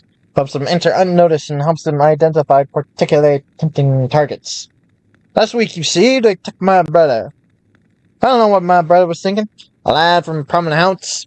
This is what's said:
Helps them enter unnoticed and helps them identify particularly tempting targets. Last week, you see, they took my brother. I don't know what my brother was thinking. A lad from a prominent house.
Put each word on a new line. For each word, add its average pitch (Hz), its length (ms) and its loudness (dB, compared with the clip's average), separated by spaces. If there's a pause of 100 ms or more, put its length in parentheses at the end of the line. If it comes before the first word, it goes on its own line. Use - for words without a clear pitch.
(340)
Helps 139 200 -2
them 139 120 -6
enter 170 280 0
unnoticed 175 560 2
and 147 100 -6
helps 156 220 -2
them 147 180 -4
identify 151 640 2
particularly 147 800 0 (140)
tempting 139 500 -2
targets. - 600 -4 (640)
Last 214 180 0
week, 226 240 -2
you 165 80 -8
see, 247 360 2
they 214 160 2
took - 240 -16
my 185 220 2
brother. 147 520 0 (880)
I 226 60 0
don't 254 100 2
know 220 100 2
what 202 140 2
my 180 180 2
brother 175 260 2
was 165 140 -6
thinking. 202 260 -4 (380)
A - 80 0
lad 170 320 2
from 160 140 -8
a 147 60 -6
prominent 165 360 -2
house. - 460 -4